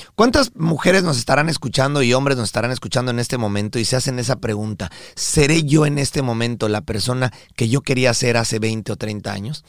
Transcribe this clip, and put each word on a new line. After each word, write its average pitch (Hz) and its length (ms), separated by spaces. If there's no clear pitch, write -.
¿Cuántas 240 400
mujeres 170 480
nos 147 160
estarán 139 300
escuchando 139 520
y 120 140
hombres 139 200
nos 120 120
estarán 120 240
escuchando 123 400
en 120 80
este 120 180
momento 104 400
y 113 80
se - 100
hacen 127 220
esa 123 200
pregunta, 107 540
"¿Seré 156 520
yo 139 200
en 143 140
este 139 240
momento 117 440
la 104 140
persona 123 500
que 113 140
yo 135 120
quería 127 340
ser 120 220
hace 117 200
veinte 110 340
o 104 40
treinta 107 360
años?". 101 380